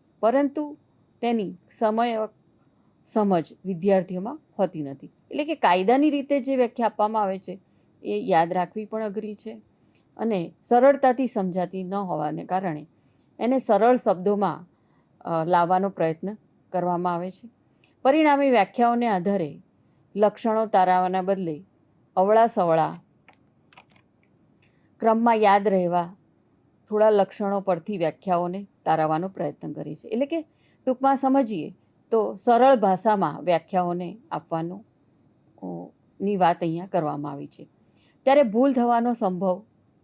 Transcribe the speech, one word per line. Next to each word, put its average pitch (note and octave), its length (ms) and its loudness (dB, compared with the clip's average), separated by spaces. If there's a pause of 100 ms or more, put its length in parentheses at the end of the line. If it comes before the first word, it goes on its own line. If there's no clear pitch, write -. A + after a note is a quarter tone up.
(200)
પરંતુ C#4+ 580 -2 (440)
તેની A3 340 -2 (140)
સમય A3 600 -2 (760)
સમજ G3 480 0 (120)
વિદ્યાર્થીઓમાં F#3+ 760 -2 (200)
હોતી F3+ 240 -2
નથી. C#3 240 -14
એટલે - 380 -8
કે C#4+ 100 -4
કાયદાની G#3 540 4
રીતે C#4+ 300 -2
જે C4+ 160 -2
વ્યાખ્યા A#3+ 300 0
આપવામાં G#3+ 360 -2
આવે F#3+ 180 -4
છે F#3+ 200 -14 (440)
એ G#3 160 -4
યાદ F3 340 2
રાખવી F3+ 320 -4
પણ A3 180 -8
અઘરી G#3 320 -8
છે A3 260 -18 (560)
અને G3 360 -4 (100)
સરળતાથી C4 640 4
સમજાતી F#3 560 -4
ન F3+ 100 -10
હોવાને D#3+ 520 -6
કારણે E3+ 420 -6 (520)
એને B3+ 200 0
સરળ A3+ 360 4
શબ્દોમાં, G3 720 -2 (540)
અ, E3 220 -4
લાવવાનો F3 460 2
પ્રયત્ન F3 480 -4 (340)
કરવામાં F3 420 -2
આવે F3 180 -8
છે. A#3 180 -20 (520)
પરિણામે C#4+ 480 4
વ્યાખ્યાઓને A#3+ 580 2
આધારે F3+ 540 -2 (540)
લક્ષણો G#3+ 500 0
તારવવાના F#3 560 2
બદલે F#3 420 -4 (520)
અવળા G#3+ 320 4
સવળા E3+ 520 0 (2000)
ક્રમમાં A3+ 360 2
યાદ G#3 320 4
રહેવા F3 480 0 (760)
થોડા G#3+ 200 4
લક્ષણો G3+ 520 0
પરથી F#3+ 360 -4
વ્યાખ્યાઓને F3 680 -4 (180)
તારવવાનો D#3 420 0
પ્રયત્ન E3 460 -10
કરે D3+ 220 -12
છે. - 120 -20
એટલે B3+ 180 -2
કે D#4 200 -6 (400)
ટૂંકમાં C4+ 300 0
સમજીએ A#3+ 600 -2 (360)
તો A3 240 0
સરળ A#3+ 400 4
ભાષામાં G3 640 0
વ્યાખ્યાઓને F3 760 -2 (140)
આપવાનો, E3+ 520 -8 (800)
અ, - 20 -14 (560)
ની G3+ 160 -2
વાત F3 240 2
અહીંયા E3+ 260 -4
કરવામાં D3 440 -4
આવી C#3+ 160 -14
છે. - 200 -20 (560)
ત્યારે C#4+ 200 6
ભૂલ B3 300 2
થવાનો A#3+ 400 2
સંભવ F#3 500 -2 (400)